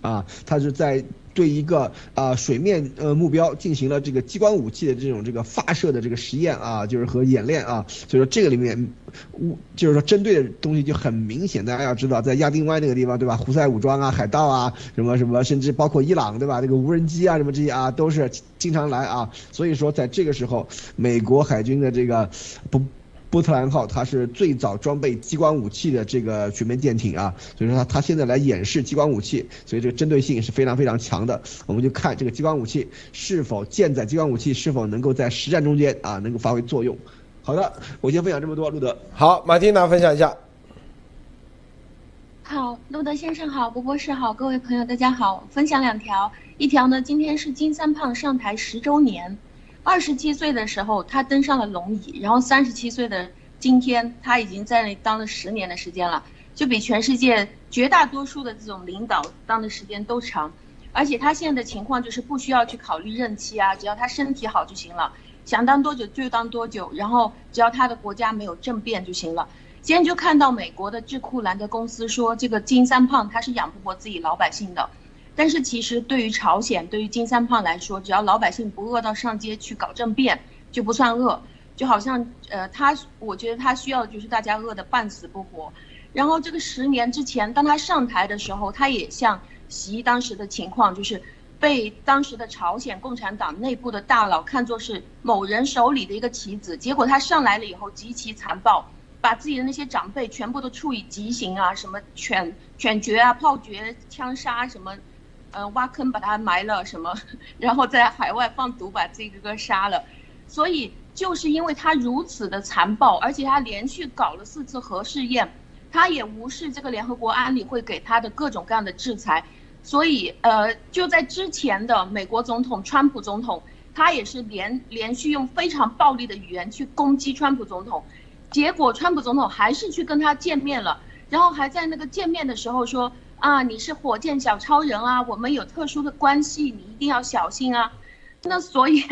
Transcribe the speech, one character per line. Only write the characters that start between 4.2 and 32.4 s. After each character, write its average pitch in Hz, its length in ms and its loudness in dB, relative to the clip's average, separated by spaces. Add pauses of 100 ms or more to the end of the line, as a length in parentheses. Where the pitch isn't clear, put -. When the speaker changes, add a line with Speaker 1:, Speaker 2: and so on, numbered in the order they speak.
Speaker 1:
激 - 160 -10
光 208 160 4
武 139 160 0
器 143 200 -4
的 127 60 2
这 127 140 -4
种， 107 160 -4
这 120 60 -6
个 113 140 -4
发 - 280 -4
射 165 200 0
的 120 80 0
这 117 100 -4
个 117 60 -4
实 - 220 -8
验 160 200 2
啊， 110 260 -4
就 120 140 -2
是 120 80 0
和 123 160 2
演 131 240 4
练 147 180 0
啊， 110 240 -4
所 - 300 0
以 - 20 8
说 135 60 6
这 214 160 2
个 165 80 6
里 123 60 4
面， 120 360 -2 (420)
乌-， 170 220 -4 (200)
就 175 100 4
是 151 80 8
说 147 80 6
针 202 220 4
对 185 180 6
的 123 60 0 (120)
东 156 140 0
西 147 80 2
就 143 100 0
很 127 220 0
明 113 320 -2
显。 107 180 -2
大 123 140 -2
家 139 60 -2
要 127 100 0
知 123 140 -2
道， 120 120 4
在 127 140 2
亚 147 160 4
丁 151 160 2
湾 156 160 2
那 147 60 2
个 123 80 2
地 127 100 2
方， 123 100 0
对 123 100 0
吧？ 113 100 2
胡 131 160 -2
塞 147 140 6
武 123 120 2
装 139 220 2
啊， 135 100 2
海 - 160 0
盗 151 220 4
啊， 123 260 2 (220)
什 117 80 0
么 120 120 2
什 123 100 4
么， 120 180 4
甚 139 160 2
至 139 100 0
包 151 180 2
括 147 140 4
伊 165 120 4
朗， 110 220 0
对 135 120 -2
吧？ 123 120 0
这 135 60 -2
个 131 80 2
无 131 160 2
人 165 160 2
机 165 220 0
啊， 165 80 4
什 151 80 2
么 143 80 -2
这 143 100 0
些 147 80 2
啊， 131 220 0
都 160 180 2
是 151 180 2 (300)
经 170 140 -2
常 151 180 0
来 131 160 -2
啊。 117 240 -4 (220)
所 170 160 -2
以 160 60 0
说 147 180 2
在 127 160 0
这 180 160 0
个 151 80 0
时 123 120 -2
候， 110 220 -2 (300)
美 117 240 2
国 131 240 6
海 110 180 0
军 131 180 0
的 131 120 2
这 123 140 2
个 113 220 2 (420)
波-， 135 120 2 (480)
波 170 100 4
特 160 120 4
兰 135 180 2
号 135 160 2
它 123 180 -4
是 127 220 0
最 151 260 0
早 110 240 -2
装 147 240 -2
备 131 140 0
激 113 220 -8
光 156 200 4
武 110 120 -2
器 147 240 -2
的 117 120 2
这 123 160 0
个 107 300 -2
水 110 160 -4
面 120 100 0
舰 131 220 2
艇 98 180 -2
啊， 95 160 -2 (240)
所 110 80 -2
以 113 60 2
说 127 80 4
它， 127 60 4
它 139 160 0
现 160 180 0
在 143 60 2
来 123 120 2
演 123 280 2
示 135 180 0
激 135 140 -2
光 147 120 4
武 117 120 0
器， - 280 -4 (160)
所 113 140 -4
以 - 20 0
这 123 80 0
个 120 80 -4
针 156 120 0
对 147 120 6
性 127 220 0
是 113 80 -4
非 135 140 2
常 123 120 0
非 139 80 4
常 113 140 2
强 107 260 -2
的。 117 160 -2 (240)
我 - 80 -4
们 110 80 0
就 131 100 2
看 131 260 -2
这 135 80 -4
个 120 80 0
激 147 100 -6